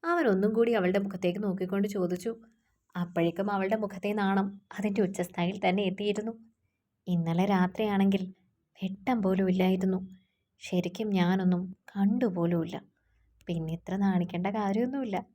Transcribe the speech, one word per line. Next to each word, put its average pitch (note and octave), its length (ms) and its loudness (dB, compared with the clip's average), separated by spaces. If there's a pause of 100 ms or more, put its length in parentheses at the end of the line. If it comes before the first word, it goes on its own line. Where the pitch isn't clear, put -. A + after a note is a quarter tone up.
അവൻ E4+ 240 2
ഒന്നും G3+ 260 4
കൂടി A#3 200 4
അവളുടെ F#3 260 2
മുഖത്തേക്ക് F#3 400 -2
നോക്കിക്കൊണ്ട് G3 480 0
ചോദിച്ചു. F#3 440 -2 (640)
അപ്പോഴേക്കും F3 560 0
അവളുടെ G3 260 0
മുഖത്തെ G3+ 360 -4
നാണം G3 340 2 (240)
അതിൻ്റെ G3+ 300 -2
ഉച്ചസ്ഥായിയിൽ F3+ 580 -2
തന്നെ F#3 240 2
എത്തിയിരുന്നു. G#3 500 -2 (760)
ഇന്നലെ E3+ 380 2
രാത്രിയാണെങ്കിൽ G3 760 2 (560)
വെട്ടം G3 420 -4
പോലും F#3+ 280 2
ഇല്ലായിരുന്നു. F#3 500 2 (640)
ശരിക്കും F3+ 480 -2
ഞാനൊന്നും F3+ 520 2 (260)
കണ്ടുപോലുമില്ല. F3+ 920 0 (680)
പിന്നെ E3 260 -4
ഇത്ര E3+ 220 -8
നാണിക്കേണ്ട F3+ 520 0
കാര്യമൊന്നുമില്ല. G#3+ 720 -2 (180)